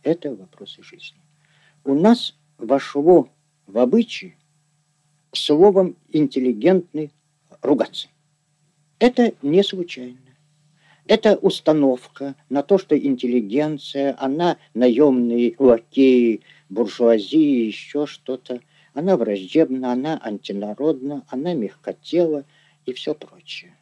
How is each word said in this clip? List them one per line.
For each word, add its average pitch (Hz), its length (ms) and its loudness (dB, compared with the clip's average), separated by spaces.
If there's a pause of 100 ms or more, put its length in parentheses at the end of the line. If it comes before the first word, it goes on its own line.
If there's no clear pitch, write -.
Это 151 320 -4
вопросы - 480 -20
жизни. - 360 -20 (680)
У 139 100 0
нас 208 400 2 (240)
вошло 143 720 2 (400)
в 101 100 -6
обычай 165 580 0 (960)
словом 185 640 2 (140)
«интеллигентный» 147 1000 0 (500)
ругаться. - 460 -2 (920)
Это 240 340 2 (100)
не 160 200 2
случайно. 131 560 -8 (880)
Это 214 300 4
установка 139 1000 -2 (140)
на 139 140 -2
то, 196 160 2
что 151 200 0
интеллигенция, 135 1200 -4
она 151 380 -2 (180)
наемные 120 840 2
лакеи, 123 800 4 (280)
буржуазия, 117 1000 0
еще 147 400 -8
что-то. 127 540 -12 (340)
Она 170 220 0
враждебна, 123 760 -2
она 139 300 -6
антинародна, 127 1080 -8
она 147 260 -6
мягкотела 147 920 -6 (420)
и 127 60 -10
все 151 220 -10
прочее. - 680 -20